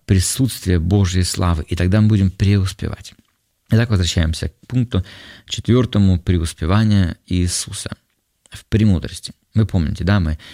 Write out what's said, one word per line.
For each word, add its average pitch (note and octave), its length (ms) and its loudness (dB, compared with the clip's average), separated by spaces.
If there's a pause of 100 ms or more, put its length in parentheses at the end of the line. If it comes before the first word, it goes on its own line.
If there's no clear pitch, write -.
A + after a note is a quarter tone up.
присутствие F#2+ 720 0
Божьей F2+ 460 0
славы, F2 440 -2
и - 80 -4
тогда F#2 240 2
мы G#2+ 80 4
будем G2 220 2
преуспевать. - 840 -2 (560)
Итак, A#2 200 2
возвращаемся E2+ 600 -2
к - 180 -20
пункту A#2+ 360 -2 (440)
четвертому, G2+ 720 2
преуспевание F#2 960 0 (100)
Иисуса - 640 -4 (600)
в - 160 -20
премудрости. G2+ 640 0 (220)
Вы A2 120 2
помните, D#2+ 380 -4
да, G2+ 160 2
мы D#2 180 -2 (160)